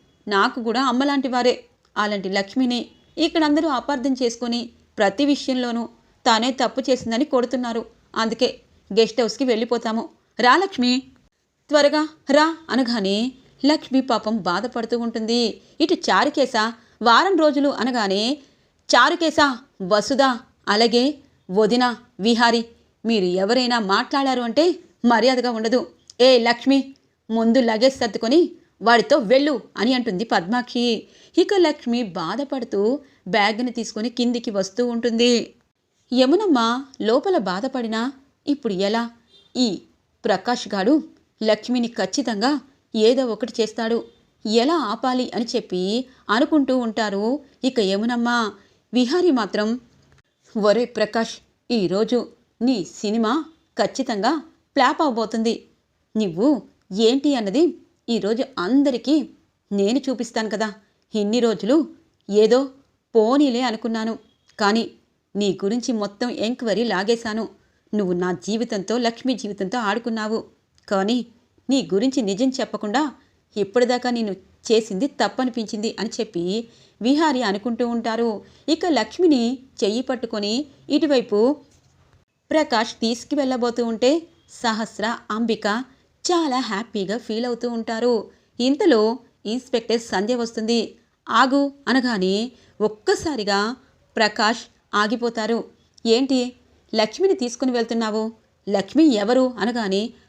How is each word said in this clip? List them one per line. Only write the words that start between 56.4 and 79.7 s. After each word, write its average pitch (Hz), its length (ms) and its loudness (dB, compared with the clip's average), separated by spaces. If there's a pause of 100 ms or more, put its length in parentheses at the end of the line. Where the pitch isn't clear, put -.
ఏంటి 269 420 2
అన్నది 240 420 0 (320)
ఈరోజు 220 340 -2 (160)
అందరికీ 262 720 0 (420)
నేను 202 280 0
చూపిస్తాను 226 500 -6
కదా. 208 240 -4 (420)
ఇన్ని 214 240 0
రోజులు 226 480 0 (420)
ఏదో 220 400 4 (460)
పోనీలే 247 460 4
అనుకున్నాను, 226 580 -4 (400)
కానీ 214 320 2 (440)
నీ 202 300 0
గురించి 233 260 -2
మొత్తం 208 380 -4
ఎంక్వైరీ 226 540 -2
లాగేశాను. 214 640 -2 (480)
నువ్వు 185 180 0
నా 180 180 -2
జీవితంతో, 214 640 -4
లక్ష్మి 240 360 -2
జీవితంతో 202 460 -6
ఆడుకున్నావు, 220 640 -4 (460)
కానీ 214 360 0 (440)
నీ 240 240 0
గురించి 262 280 0
నిజం 202 280 0
చెప్పకుండా 233 640 -4 (460)
ఇప్పటిదాకా 247 520 0
నేను 226 260 -2 (360)
చేసింది 220 360 2
తప్పనిపించింది" 226 920 -4
అని 226 100 -4
చెప్పి 214 580 -4 (340)
విహారి 277 420 2
అనుకుంటూ 226 440 -2
ఉంటారు. 226 540 -4 (280)
ఇక 330 160 0
లక్ష్మిని 262 720 2 (260)